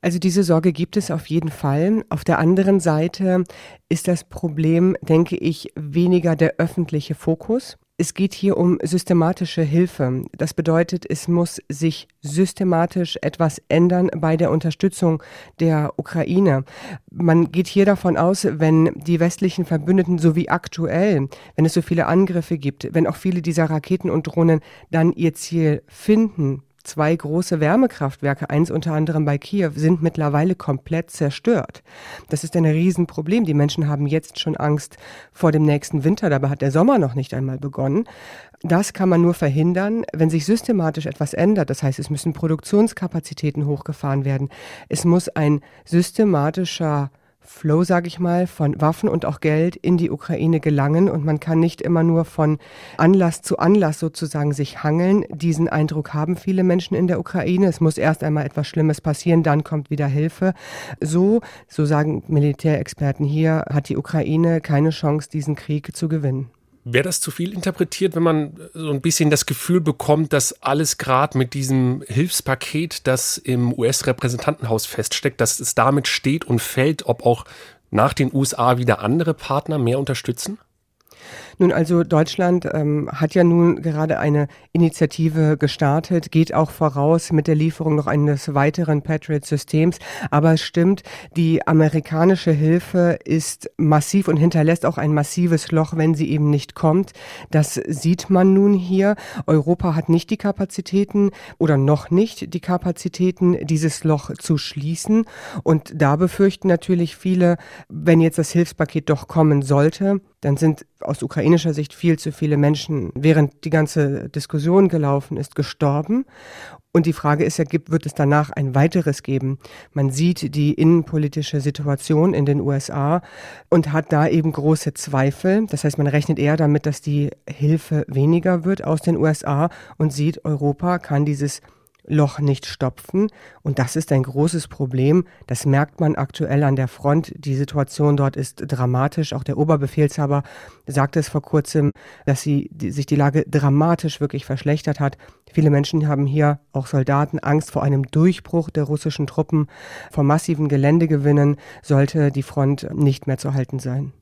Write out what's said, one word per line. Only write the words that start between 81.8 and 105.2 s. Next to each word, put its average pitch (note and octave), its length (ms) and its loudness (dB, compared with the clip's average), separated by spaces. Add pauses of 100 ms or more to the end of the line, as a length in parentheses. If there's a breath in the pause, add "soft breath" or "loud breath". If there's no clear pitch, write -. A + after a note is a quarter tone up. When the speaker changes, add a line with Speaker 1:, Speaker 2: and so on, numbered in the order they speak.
Speaker 1:
Deutschland, F3 680 0
ähm, D3+ 380 -2
hat D#3+ 240 -2
ja F#3 80 4
nun E3+ 380 4
gerade D#3 380 -2
eine D3 280 2 (260 loud breath)
Initiative D#3+ 840 2
gestartet, D3+ 760 0
geht D#3+ 220 2
auch D#3 180 2
voraus D3+ 640 0
mit D3+ 140 2
der E3 80 2
Lieferung D#3 420 0
noch D3 100 -2
eines D3 480 0
weiteren D3 460 0
Patriot-Systems. D#3 960 -2 (320 loud breath)
Aber D3+ 220 4
es D#3+ 100 2
stimmt, F3+ 400 0 (320 loud breath)
die D#3+ 320 0
amerikanische D#3+ 840 2
Hilfe E3+ 720 2
ist - 540 -4
massiv D3+ 500 2
und E3 80 2
hinterlässt E3 480 2
auch E3 140 0
ein D3+ 160 0
massives E3 580 0
Loch, D#3+ 240 0
wenn D#3+ 180 2
sie D3+ 160 -2
eben D3+ 200 2
nicht D3 240 -2
kommt. E3+ 380 0 (380 loud breath)
Das D#3 240 2
sieht D#3+ 540 -2
man F#3+ 240 6
nun G3+ 220 6
hier. F#3+ 420 0 (300 loud breath)
Europa D#3 480 2
hat D#3+ 160 -2
nicht E3 180 2
die A3 80 -2
Kapazitäten G3+ 920 -2 (260 loud breath)
oder D#3 220 2
noch C#3+ 320 2
nicht F#3 420 0
die F3+ 80 -6
Kapazitäten, F3+ 960 0 (100)
dieses D#3 380 -2
Loch D#3 340 0
zu D#3 200 0
schließen. E3 640 -2 (380 loud breath)